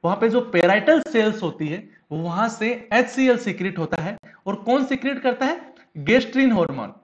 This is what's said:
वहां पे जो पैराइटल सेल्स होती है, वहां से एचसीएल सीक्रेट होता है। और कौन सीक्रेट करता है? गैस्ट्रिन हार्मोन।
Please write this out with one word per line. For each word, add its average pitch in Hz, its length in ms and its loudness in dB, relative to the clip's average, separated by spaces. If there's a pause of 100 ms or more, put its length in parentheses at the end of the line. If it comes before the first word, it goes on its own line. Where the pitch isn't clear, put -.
वहां 190 120 0
पे 226 120 2
जो 233 120 2
पैराइटल 208 600 4
सेल्स 214 420 0
होती 156 240 -6
है, 175 220 -10 (220)
वहां 170 380 -2
से 226 440 -6
एचसीएल 240 440 2
सीक्रेट 190 400 -4
होता 165 240 -4
है। 190 160 -8 (280)
और 202 100 -4
कौन 254 300 0
सीक्रेट 262 340 -4
करता 254 260 0
है? 330 280 -4 (240)
गैस्ट्रिन 240 540 2
हार्मोन। 139 420 -2 (100)